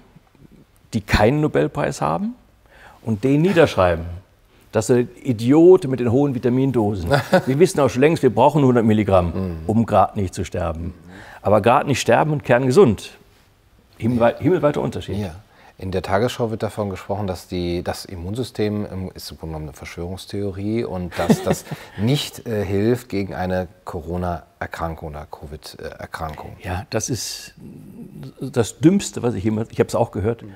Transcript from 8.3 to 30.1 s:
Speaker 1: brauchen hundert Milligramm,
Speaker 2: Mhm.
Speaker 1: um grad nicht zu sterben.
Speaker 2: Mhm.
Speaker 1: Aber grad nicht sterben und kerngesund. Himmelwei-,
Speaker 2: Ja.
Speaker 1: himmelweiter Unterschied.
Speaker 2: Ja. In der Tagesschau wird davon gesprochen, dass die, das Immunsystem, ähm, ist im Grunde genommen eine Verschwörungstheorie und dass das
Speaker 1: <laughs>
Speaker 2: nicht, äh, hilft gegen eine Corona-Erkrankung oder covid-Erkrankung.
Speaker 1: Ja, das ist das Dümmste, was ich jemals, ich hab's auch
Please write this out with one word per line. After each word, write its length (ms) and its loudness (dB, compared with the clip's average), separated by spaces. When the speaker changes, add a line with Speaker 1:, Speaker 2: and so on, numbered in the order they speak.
Speaker 1:
brauchen 280 4
hundert 220 6
Milligramm, 440 4
Speaker 2:
Mhm. 280 -4
Speaker 1:
um 200 2
grad 300 2
nicht 180 -4
zu 100 -6
sterben. 420 -6
Speaker 2:
Mhm. 60 -8
Speaker 1:
Aber 200 4
grad 240 4
nicht 140 0
sterben 320 2
und 120 -4
kerngesund. 680 4
Himmelwei-, 340 2
Speaker 2:
Ja. 60 -14
Speaker 1:
himmelweiter 440 0
Unterschied. 340 -6
Speaker 2:
Ja. 180 -6
In 140 -8
der 100 -2
Tagesschau 480 -2
wird 120 -6
davon 280 -4
gesprochen, 360 -6
dass 220 -8
die, 340 -2
das 220 -8
Immunsystem, 840 -4
ähm, 240 -8
ist 160 -16
im 80 -16
Grunde 160 -10
genommen 140 -10
eine 80 -16
Verschwörungstheorie 1080 -6
und 340 -8
dass 240 2
das 220 -4
Speaker 1:
<laughs> 160 -20
Speaker 2:
nicht, 480 -2
äh, 180 -2
hilft 440 -2
gegen 260 -6
eine 340 -4
Corona-Erkrankung 1300 -8
oder 200 -14
covid-Erkrankung. 1300 -14
Speaker 1:
Ja, 280 -8
das 180 -4
ist 460 -10
das 380 -2
Dümmste, 440 2
was 120 0
ich 100 -4
jemals, 260 -2
ich 100 0
hab's 140 -2
auch 160 0